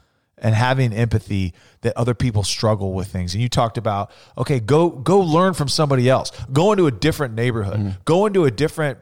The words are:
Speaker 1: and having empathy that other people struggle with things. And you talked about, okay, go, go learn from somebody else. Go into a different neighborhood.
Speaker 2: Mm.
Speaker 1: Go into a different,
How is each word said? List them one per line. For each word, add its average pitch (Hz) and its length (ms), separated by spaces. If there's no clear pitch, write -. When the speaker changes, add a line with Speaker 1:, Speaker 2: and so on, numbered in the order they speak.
Speaker 1:
and 110 160
having 127 360
empathy 104 600
that - 140
other 120 180
people 110 300
struggle 98 500
with 92 140
things. 90 260
And 107 80
you 123 60
talked 120 300
about, 104 340
okay, 135 220
go, 151 300
go 147 320
learn 175 320
from 143 160
somebody 135 400
else. 127 220
Go 175 220
into 185 140
a 135 40
different 139 440
neighborhood. 113 440
Speaker 2:
Mm. 98 260
Speaker 1:
Go 185 200
into 190 200
a 131 60
different, 143 500